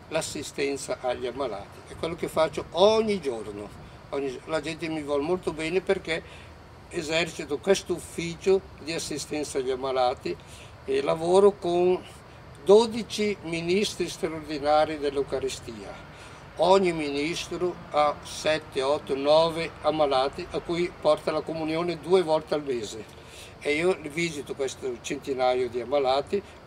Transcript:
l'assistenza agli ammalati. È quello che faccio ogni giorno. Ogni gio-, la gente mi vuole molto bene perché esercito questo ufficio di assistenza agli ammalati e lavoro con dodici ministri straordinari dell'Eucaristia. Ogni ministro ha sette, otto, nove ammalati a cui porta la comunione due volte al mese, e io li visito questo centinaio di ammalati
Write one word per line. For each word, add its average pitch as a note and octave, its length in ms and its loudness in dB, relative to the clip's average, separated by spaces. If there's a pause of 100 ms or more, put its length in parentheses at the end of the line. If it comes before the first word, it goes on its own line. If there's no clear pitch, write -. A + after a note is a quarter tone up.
l'assistenza C#3+ 920 -4
agli B2 260 -2
ammalati. A2 520 -6 (100)
È - 60 -14
quello E3 200 -4
che D3 140 -4
faccio D#3+ 420 0
ogni G#3 480 6
giorno. G#2 680 -8 (260)
Ogni C#3 200 -2
gio-, B2+ 140 -8
la D#3 160 -2
gente D#3+ 260 -6
mi D#3 160 -4
vuole C#3+ 180 0
molto F3+ 300 0
bene D#3+ 300 0
perché F3 420 -2 (640)
esercito D#3+ 720 -2
questo F#3+ 360 2
ufficio E3+ 680 0 (220)
di D#3 100 -6
assistenza D3 640 -4
agli C3 120 -2
ammalati C3 640 0 (520)
e C3+ 160 2
lavoro E3+ 500 6
con F3+ 500 2 (640)
dodici G#3+ 760 4
ministri E3+ 680 0
straordinari D3+ 880 0
dell'Eucaristia. C3 1080 -4 (540)
Ogni F3+ 340 6
ministro E3 840 -2 (160)
ha D3 320 2
sette, - 580 -2
otto, C#3+ 320 0
nove D#3 580 4 (100)
ammalati D3 680 2
a D#3 80 -4
cui E3+ 300 -2 (120)
porta D3+ 300 2
la D#3 100 0
comunione D#3+ 580 -2
due F3+ 240 4
volte D#3+ 300 0
al D3 100 0
mese, A2+ 400 -4 (560)
e D3 140 0
io F3 280 2
li D3+ 80 -8
visito D3 460 -4
questo C3 460 -4
centinaio B2+ 680 0
di A#2 140 -4
ammalati C#3 600 2 (260)